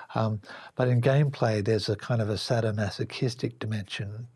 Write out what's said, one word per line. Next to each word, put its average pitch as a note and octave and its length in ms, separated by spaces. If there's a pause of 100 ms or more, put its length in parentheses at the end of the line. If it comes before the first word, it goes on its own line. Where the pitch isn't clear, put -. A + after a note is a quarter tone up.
(140)
um, A2 260 (360)
but B2+ 120
in B2 120
gameplay, C3 640
there's G#2+ 240
a G#2+ 80
kind A#2 260
of G#2 80
a G#2+ 40
sadomasochistic A2+ 1200
dimension G#2+ 760